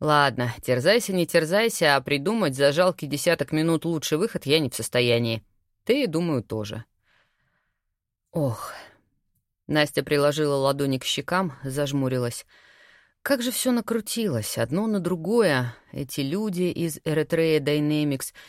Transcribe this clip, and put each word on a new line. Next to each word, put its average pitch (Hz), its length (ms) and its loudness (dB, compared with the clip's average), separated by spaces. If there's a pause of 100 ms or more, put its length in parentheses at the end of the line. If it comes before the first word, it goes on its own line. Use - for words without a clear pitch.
«Ладно, 139 500 2 (120)
терзайся, 180 500 2
не 175 140 2
терзайся, 170 680 2
а 135 60 2
придумать 143 540 0
за 139 160 4
жалкий 170 360 0
десяток 147 440 0
минут 160 340 0
лучший 160 320 -2
выход 180 300 -4
я 147 100 4
не 143 140 0
в - 40 -12
состоянии. 117 680 0 (400)
Ты, 262 240 2
думаю, 160 360 0
тоже». 110 420 -8 (1500)
«Ох». 139 420 -4 (920)
Настя 147 340 0
приложила 147 540 2
ладони 139 420 0
к 127 60 -6
щекам, 175 500 -2 (100)
зажмурилась. 131 840 -2 (760)
«Как 262 220 -2
же 247 80 -2
всё - 200 -2
накрутилось, 220 840 -2
одно 139 300 -2
на 208 120 0
другое. 165 760 0 (160)
Эти 143 300 -8
люди 180 420 -2
из 165 420 -2
Eritrea 160 540 2
Dynamics 147 760 0 (160)